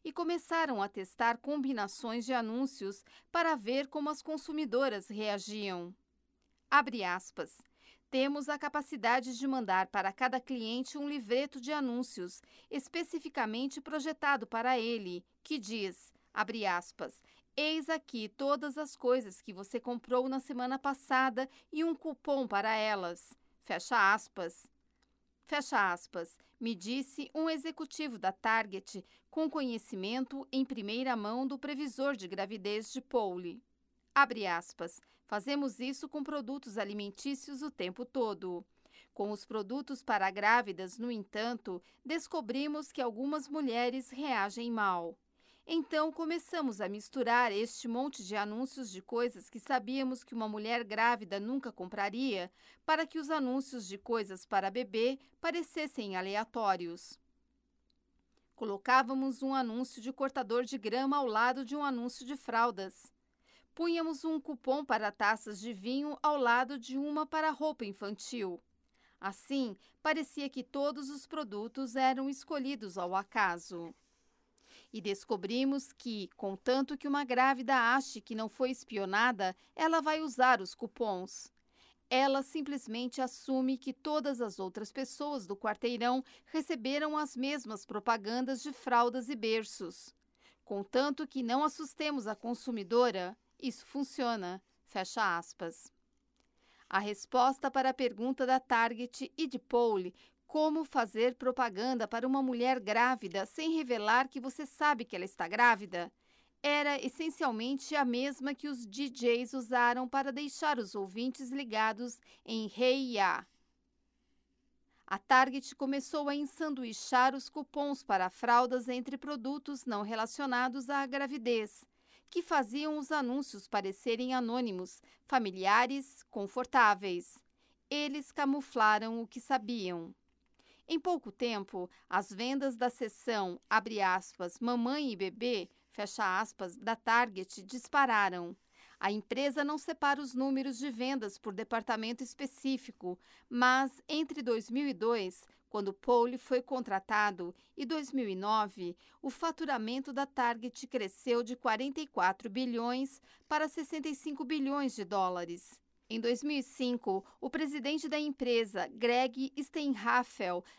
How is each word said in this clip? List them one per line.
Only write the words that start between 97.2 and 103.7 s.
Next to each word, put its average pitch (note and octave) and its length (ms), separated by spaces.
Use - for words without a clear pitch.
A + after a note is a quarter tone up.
para C4 200
a B3+ 40
pergunta B3 500
da C4 160
Target A#3 800
e D#4 80
de B3+ 120
Paul, G#3+ 540
"Como D#4 380
fazer A#3 520
propaganda A#3+ 720
para A#3 200
uma C4+ 160
mulher B3+ 360
grávida G#3+ 680
sem D#4+ 280